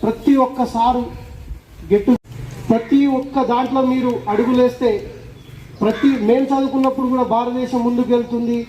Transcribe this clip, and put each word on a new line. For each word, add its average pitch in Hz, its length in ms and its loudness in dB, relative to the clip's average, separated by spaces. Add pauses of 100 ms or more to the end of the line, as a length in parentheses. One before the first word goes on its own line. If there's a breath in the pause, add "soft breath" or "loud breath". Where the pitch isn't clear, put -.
ప్రతి 226 320 2 (120)
ఒక్క 254 180 -4 (100)
సారు 240 300 0 (880)
గెట్టు, 208 240 4 (540)
ప్రతి 226 300 2 (180)
ఒక్క 269 240 -2 (100)
దాంట్లో 262 280 0 (120)
మీరు 254 200 0 (200)
అడుగులేస్తే, 247 580 2 (920)
ప్రతి, 226 280 2 (180)
మేము 262 220 4
చదువుకున్నప్పుడు 269 640 0
కూడా 254 120 2 (100)
భారతదేశం 247 520 -2
ముందుకు 240 280 0
వెళ్తుంది 233 440 -2 (100)